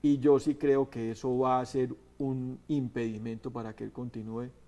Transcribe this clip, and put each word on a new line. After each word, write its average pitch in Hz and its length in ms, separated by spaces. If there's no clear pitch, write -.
y 143 160
yo 139 200
sí 147 160
creo 139 340
que 113 220
eso 123 260
va 127 220
a 123 80
ser 127 260
un 131 500
impedimento 117 800
para 113 240
que - 80
él 110 80
continúe 120 600